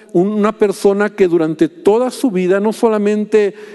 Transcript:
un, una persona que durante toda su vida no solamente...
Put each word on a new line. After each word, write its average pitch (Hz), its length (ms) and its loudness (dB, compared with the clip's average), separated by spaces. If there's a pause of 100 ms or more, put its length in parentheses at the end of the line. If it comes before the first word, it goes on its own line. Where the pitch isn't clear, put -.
(140)
un, 185 140 2
una 214 300 -2
persona 202 580 0
que 190 120 4
durante 160 420 0
toda 240 420 -2
su 262 180 -2
vida 185 300 0
no 214 120 -2
solamente... 208 840 0 (200)